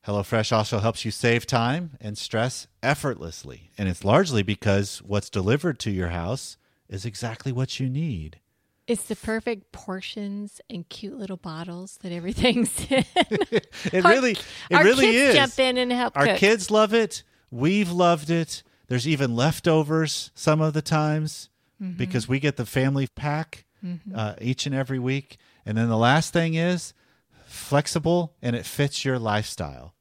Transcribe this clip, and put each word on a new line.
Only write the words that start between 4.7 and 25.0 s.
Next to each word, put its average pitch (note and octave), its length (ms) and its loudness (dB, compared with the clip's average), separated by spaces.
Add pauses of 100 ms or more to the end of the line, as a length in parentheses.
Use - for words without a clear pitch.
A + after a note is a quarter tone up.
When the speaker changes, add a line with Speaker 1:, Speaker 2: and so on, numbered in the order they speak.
Speaker 1:
what's G2+ 320 -4
delivered B2+ 500 0
to A2 100 -4
your F#2 180 -2
house F2 480 -6 (320)
is G2 180 -10
exactly C#3 460 -8
what B2+ 280 -4
you C3 80 -2
need. B2+ 520 -6 (460)
Speaker 2:
It's - 180 -2
the A3 120 -8
perfect A3 560 -6
portions G3+ 960 -10
and F3 200 -12
cute G#3 300 -14
little F#3+ 200 -10
bottles F3 640 -12
that F3+ 100 -8
everything's G#3+ 760 0
<laughs> - 40 -6
in. C4 140 4 (120)
Speaker 1:
<laughs> - 0 - (760)
It F3+ 120 2
Speaker 2:
Our, F3 80 8
Speaker 1:
really, B3+ 200 4
it - 440 -2
Speaker 2:
our - 80 8
Speaker 1:
really C4 220 8
Speaker 2:
kids A3+ 100 6 (140)
Speaker 1:
is. A3+ 60 8
Speaker 2:
jump C4+ 220 4
in B3+ 200 4
and B3 140 0
help A#3+ 240 -2
Speaker 1:
Our C#3+ 100 4
Speaker 2:
cook. F#3+ 120 2
Speaker 1:
kids G3 320 4
love G#3+ 220 4
it. A3+ 300 0 (280)
We've F3 400 2
loved E3+ 400 2
it. E3 320 -2 (260)
There's B2+ 200 0
even C3+ 260 2
leftovers D#3 1000 0
some D#3 260 2
of D#3 140 2
the D#3 80 0
times D#3 680 -2 (340)
Speaker 2:
Mm-hmm. F#3 140 -10
Speaker 1:
because B2 320 -4
we C3+ 100 0
get C#3+ 180 -2
the A#2+ 80 -4
family C3+ 440 0
pack, D3+ 560 -6 (200)
Speaker 2:
Mm-hmm. F3+ 320 -10
Speaker 1:
uh, G#2+ 240 -4
each B2+ 240 -2
and C#3+ 120 -4
every C3 240 -4